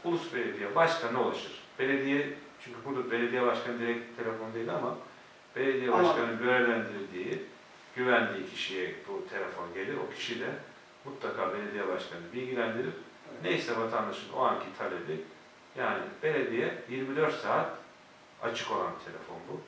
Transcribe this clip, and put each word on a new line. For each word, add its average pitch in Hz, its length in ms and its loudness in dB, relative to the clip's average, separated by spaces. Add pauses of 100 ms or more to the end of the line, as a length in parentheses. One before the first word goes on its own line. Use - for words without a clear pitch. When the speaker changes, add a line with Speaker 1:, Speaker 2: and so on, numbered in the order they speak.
Speaker 1:
Ulus 170 300 0
Belediye 104 420 -2
Başkanı'na 160 480 4
ulaşır. - 400 -2 (160)
Belediye, 139 540 2 (320)
çünkü 120 200 -12
burada 127 260 0
belediye 120 340 4
başkanı 120 340 2
direkt 117 380 -2
telefon 113 360 -4
değil 117 220 -2
ama 123 220 -2 (580)
belediye 127 360 4
Speaker 2:
Anladım. 175 180 8
Speaker 1:
başkanı 120 280 4
görevlendirdiği, 110 1040 2 (520)
güvendiği 113 540 2
kişiye 92 460 -4 (120)
bu 95 220 -6
telefon 87 440 -6
gelir. 95 240 -4
O - 180 -4
kişi - 240 -4
de - 100 -2 (560)
mutlaka 101 480 -4
belediye 101 340 -2
başkanını 85 460 -4
bilgilendirir. 120 520 -2 (480)
Speaker 2:
Evet. - 100 -12
Speaker 1:
Neyse 160 340 0
vatandaşın 110 560 -2
o 110 100 2
anki 104 220 2 (120)
talebi, - 440 -4 (540)
yani 123 280 0 (200)
belediye 127 500 4 (160)
yirmi 131 260 -2
dört 156 260 4
saat 120 360 2 (680)
açık 117 280 0
olan 87 200 0 (140)
telefon - 320 -10 (140)
bu. - 160 -6